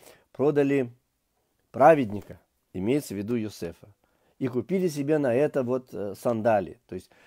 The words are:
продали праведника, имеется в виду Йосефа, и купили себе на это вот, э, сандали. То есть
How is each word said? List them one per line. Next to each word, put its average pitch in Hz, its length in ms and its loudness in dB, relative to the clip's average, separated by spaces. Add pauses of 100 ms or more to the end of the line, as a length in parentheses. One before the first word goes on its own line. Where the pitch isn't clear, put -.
(320)
продали 139 600 0 (800)
праведника, 113 680 4 (360)
имеется 110 400 -2
в - 20 -6
виду 104 200 -4
Йосефа, 101 520 -10 (500)
и 131 100 -4
купили 175 400 -2
себе 147 280 -2
на 139 160 0
это 143 300 0
вот, 127 320 -6
э, 101 200 -8
сандали. 110 640 0 (100)
То - 60 -12
есть 92 160 -14 (160)